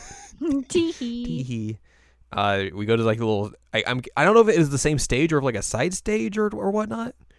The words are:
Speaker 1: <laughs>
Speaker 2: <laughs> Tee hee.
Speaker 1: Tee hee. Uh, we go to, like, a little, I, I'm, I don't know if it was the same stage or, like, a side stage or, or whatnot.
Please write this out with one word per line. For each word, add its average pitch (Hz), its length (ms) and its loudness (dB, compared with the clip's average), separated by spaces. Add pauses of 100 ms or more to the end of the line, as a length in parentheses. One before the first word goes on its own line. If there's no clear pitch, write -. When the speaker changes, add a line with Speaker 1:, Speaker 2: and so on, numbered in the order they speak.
(400)
Speaker 1:
<laughs> - 0 -
Speaker 2:
<laughs> 277 280 -2
Tee 339 220 0
hee. 240 340 -8
Speaker 1:
Tee 160 200 -6
hee. 110 340 -6 (540)
Uh, 101 320 0 (100)
we 101 120 -6
go 113 100 4
to, 113 80 0
like, 110 160 2
a 117 40 -2
little, 107 280 -2 (200)
I, 110 140 0
I'm, 123 160 -2 (140)
I 143 80 4
don't 196 100 6
know 226 60 8
if 214 80 6
it 170 100 4
was 151 120 4
the 139 80 0
same 147 200 2
stage 147 340 2
or, 147 80 2
like, 131 140 0
a 98 80 -4
side 147 320 -2
stage 214 440 -2
or, 214 140 2
or 196 200 -2
whatnot. 226 420 -4 (240)